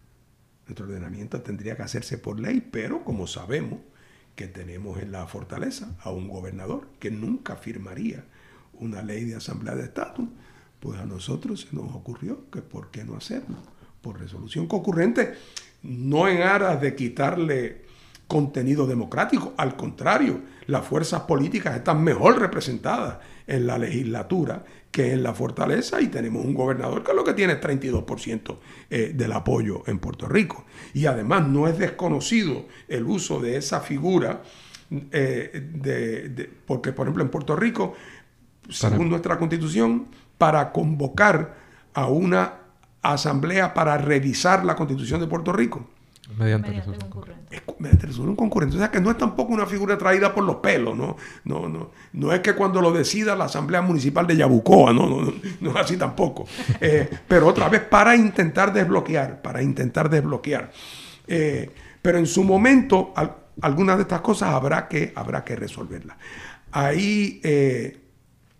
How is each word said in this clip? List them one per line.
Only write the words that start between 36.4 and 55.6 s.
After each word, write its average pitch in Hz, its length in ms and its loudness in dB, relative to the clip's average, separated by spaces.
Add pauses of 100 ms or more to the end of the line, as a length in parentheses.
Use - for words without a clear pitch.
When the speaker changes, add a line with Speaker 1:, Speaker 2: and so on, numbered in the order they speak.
Speaker 1:
porque, 131 260 -4
por 135 140 -4
ejemplo, 156 160 -2
en 135 80 -2
Puerto 147 260 -2
Rico, 220 380 0 (680)
Speaker 2:
Para - 120 -18
Speaker 1:
según 147 360 2
nuestra 170 280 0
Constitución, 170 680 0 (320)
para 151 340 4
convocar 160 840 2 (380)
a 135 120 -2
una 180 480 2 (480)
asamblea 151 720 0
para 156 240 2
revisar 147 680 2
la 165 120 2
Constitución 139 440 -2
de 170 60 -2
Puerto 165 260 -2
Rico. - 360 -2 (480)
Speaker 2:
Mediante 107 320 2
Speaker 3:
Mediante 101 220 -6
Speaker 2:
resolución 101 200 -10
Speaker 3:
concurrente. 98 460 -16
Speaker 1:
Es - 60 -14
cu-, - 160 -12
mediante - 280 6
resolución 143 300 -2
concurrente. 175 400 2
O - 40 0
sea, 214 100 0
que 202 100 2
no 196 120 4
es 233 40 -2
tampoco 233 360 0
una 214 120 2
figura 196 320 0
traída 196 380 4
por 202 80 0
los 185 140 2
pelos, 123 400 0
¿no? 131 200 -4 (280)
No, 82 240 -4
no, 80 220 -8 (220)
no 147 200 0
es 180 80 4
que 202 140 2
cuando 190 280 2
lo 170 80 6
decida 190 460 0
la 185 80 0
Asamblea 151 360 -2
Municipal 170 460 2
de 170 100 4
Yabucoa, 131 560 8
no, - 160 6
no, 131 140 0
no, - 100 -2 (280)